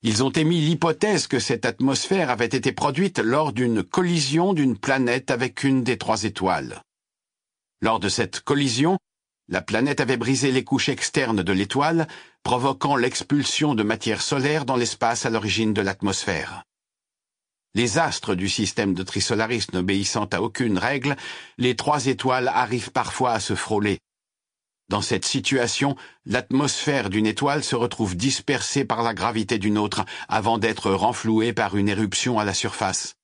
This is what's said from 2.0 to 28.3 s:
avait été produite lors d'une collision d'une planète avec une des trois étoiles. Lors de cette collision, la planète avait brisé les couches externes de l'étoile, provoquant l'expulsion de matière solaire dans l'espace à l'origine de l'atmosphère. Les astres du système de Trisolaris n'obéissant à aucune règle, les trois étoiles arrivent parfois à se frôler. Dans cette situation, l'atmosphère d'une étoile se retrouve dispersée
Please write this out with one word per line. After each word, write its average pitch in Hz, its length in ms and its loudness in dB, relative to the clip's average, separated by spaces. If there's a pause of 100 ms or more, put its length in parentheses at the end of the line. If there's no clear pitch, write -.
avait 120 160 2
été 123 260 0
produite 147 460 0
lors 135 340 2
d'une 113 320 0
collision 170 680 2
d'une 135 240 2
planète 131 540 0
avec 123 320 -2
une 135 200 2
des 113 140 0
trois 110 260 -2
étoiles. 92 600 -2 (960)
Lors 110 180 2
de 104 80 -2
cette - 340 -2
collision, 143 560 2 (520)
la 92 120 0
planète 123 380 0
avait 127 160 2
brisé 131 360 0
les 127 120 2
couches - 260 0
externes 131 520 0
de 90 100 0
l'étoile, 143 560 2 (360)
provoquant 135 520 0
l'expulsion 143 800 0
de 110 100 2
matière 107 380 0
solaire 143 420 0
dans 127 140 0
l'espace 117 480 0
à 123 60 0
l'origine 107 420 0
de 104 80 0
l'atmosphère. 95 800 -2 (1120)
Les 113 240 0
astres 135 380 0
du 92 120 -2
système 101 460 0
de 92 100 -4
Trisolaris 110 680 -2
n'obéissant 98 520 0
à 95 160 -4
aucune 110 360 -2
règle, 131 400 -2 (400)
les 123 180 2
trois 143 300 0
étoiles 127 420 0
arrivent 117 440 -2
parfois - 420 0
à 110 60 2
se 104 140 -4
frôler. 104 460 0 (880)
Dans 104 160 0
cette 104 220 -2
situation, 131 680 0 (300)
l'atmosphère 131 840 0
d'une 107 160 2
étoile 139 360 0
se - 120 -2
retrouve 113 420 -2
dispersée 131 680 0